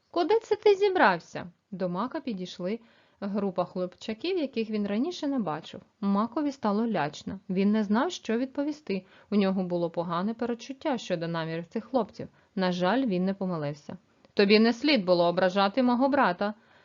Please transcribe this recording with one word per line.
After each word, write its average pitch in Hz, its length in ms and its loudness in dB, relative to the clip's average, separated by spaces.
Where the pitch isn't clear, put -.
"Куди 349 280 2
це 427 180 -2
ти 415 180 6
зібрався?" 247 760 2
До 185 180 -4
Мака 220 320 -4
підійшли 196 600 -8
група 196 440 -2
хлопчаків, 220 720 -6
яких 233 320 -4
він 208 160 -2
раніше 277 400 -2
не 277 120 -2
бачив. 156 420 -6
Макові 226 520 0
стало 220 340 -2
лячно. 180 640 -4
Він 196 240 2
не 214 120 2
знав, 240 280 0
що 226 260 -4
відповісти. 269 680 -4
У 202 60 0
нього 190 280 2
було 175 260 -2
погане 175 440 -4
перечуття 240 640 -6
щодо 165 300 -4
намірів 165 380 -4
цих 226 180 -8
хлопців. - 440 -4
На 185 180 0
жаль, 190 340 2
він 185 180 0
не 190 100 0
помилився. 165 640 -6
"Тобі 208 240 6
не 226 140 6
слід 247 320 2
було 175 220 4
ображати 190 560 2
мого 247 260 4
брата", — 214 460 2